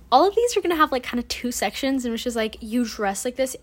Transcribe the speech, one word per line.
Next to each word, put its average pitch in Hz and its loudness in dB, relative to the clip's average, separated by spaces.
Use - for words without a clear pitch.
all 311 8
of 403 0
these 480 2
are 392 2
gonna 339 0
have, 311 6
like, 254 -2
kind - -6
of 240 -6
two - -6
sections, 247 -2
in 233 -2
which 226 -4
is, 233 -4
like, 220 -2
you 233 -2
dress 202 -4
like 247 -4
this 262 -2